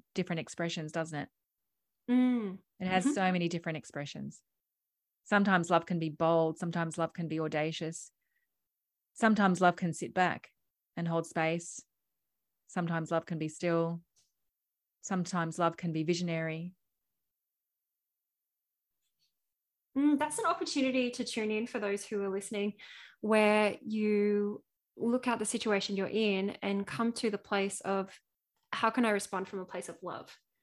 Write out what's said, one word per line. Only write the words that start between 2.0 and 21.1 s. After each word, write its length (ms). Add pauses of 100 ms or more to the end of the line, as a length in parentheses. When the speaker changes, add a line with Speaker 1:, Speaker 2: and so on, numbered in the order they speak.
Speaker 2:
Mm. 480 (220)
Speaker 1:
It 60
has 180
Speaker 2:
Mm-hmm. 100
Speaker 1:
so 180
many 160
different 300
expressions. 640 (840)
Sometimes 440
love 160
can 120
be 120
bold, 480
sometimes 400
love 160
can 140
be 120
audacious. 720 (1040)
Sometimes 460
love 160
can 180
sit 180
back 380 (460)
and 120
hold 180
space. 560 (840)
Sometimes 440
love 140
can 140
be 100
still. 520 (1000)
Sometimes 580
love 200
can 140
be 100
visionary. 680 (3250)
Speaker 2:
Mm, 220
that's 200
an 80
opportunity 640